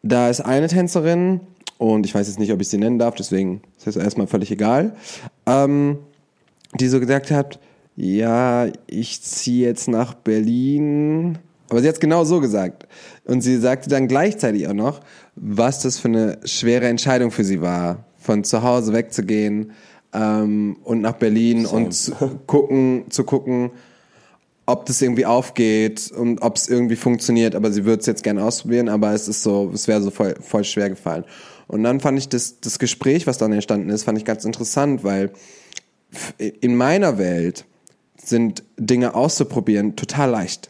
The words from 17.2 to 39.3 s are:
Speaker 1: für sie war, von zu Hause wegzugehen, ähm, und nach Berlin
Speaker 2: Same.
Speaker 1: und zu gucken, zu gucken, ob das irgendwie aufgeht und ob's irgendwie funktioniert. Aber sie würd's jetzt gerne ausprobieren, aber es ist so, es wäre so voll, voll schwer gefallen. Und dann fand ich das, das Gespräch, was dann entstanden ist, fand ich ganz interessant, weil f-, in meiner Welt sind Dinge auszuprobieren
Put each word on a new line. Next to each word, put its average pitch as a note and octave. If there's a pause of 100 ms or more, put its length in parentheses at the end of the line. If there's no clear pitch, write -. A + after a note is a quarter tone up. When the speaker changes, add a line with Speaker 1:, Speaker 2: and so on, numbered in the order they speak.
Speaker 1:
für A2
sie F#2+
war, F2 (120)
von G#2
zu A2+
Hause A#2+
wegzugehen, G#2+ (420)
ähm, G#2+
und A2+
nach A2
Berlin A#2
Speaker 2:
Same. A2+
Speaker 1:
und F2+
zu - (320)
gucken, C3+
zu -
gucken, B2 (920)
ob B2
das -
irgendwie B2
aufgeht A2
und A#2
ob's G#2
irgendwie B2
funktioniert. A#2
Aber G#2
sie G2+
würd's A2
jetzt G#2+
gerne G#2
ausprobieren, A#2
aber G#2+
es G#2+
ist G#2
so, G2+
es G#2
wäre G#2+
so G2+
voll, G2
voll G#2
schwer G2+
gefallen. E2+ (420)
Und G#2+
dann B2
fand C3+
ich C3+
das, -
das -
Gespräch, C#3
was B2+
dann A2
entstanden G#2
ist, G#2+
fand A2
ich G#2+
ganz G#2+
interessant, B2+
weil G2 (840)
f-, -
in A#2+
meiner D3
Welt F2+ (580)
sind A2+ (140)
Dinge B2
auszuprobieren G#2+